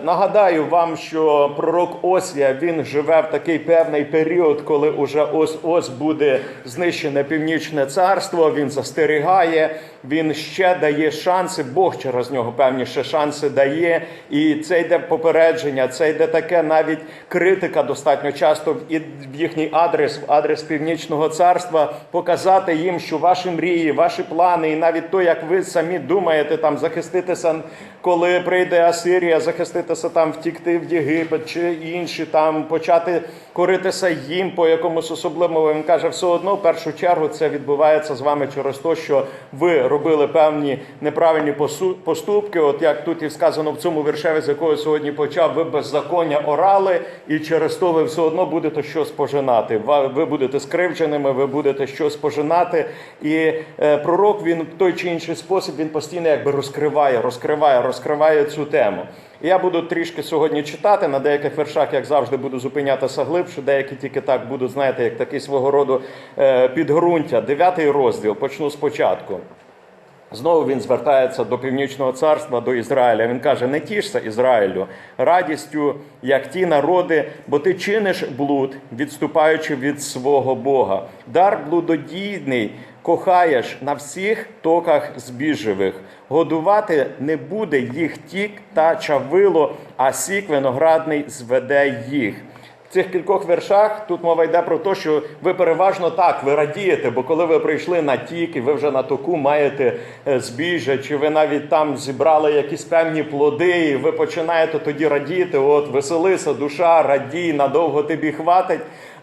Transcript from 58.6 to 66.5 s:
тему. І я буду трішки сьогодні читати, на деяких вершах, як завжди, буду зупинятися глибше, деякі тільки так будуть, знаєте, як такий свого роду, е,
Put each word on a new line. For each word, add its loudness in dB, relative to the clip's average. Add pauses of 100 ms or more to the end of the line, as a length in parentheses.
тему. 0 (400)
І -2
я 4
буду 0
трішки -6
сьогодні 0
читати, 0
на 0
деяких 0
вершах, -2
як 0
завжди, 0
буду -6
зупинятися -2
глибше, -4
деякі 0
тільки -6
так -2
будуть, -4
знаєте, 0
як -2
такий -4
свого 0
роду, 2 (380)
е, 6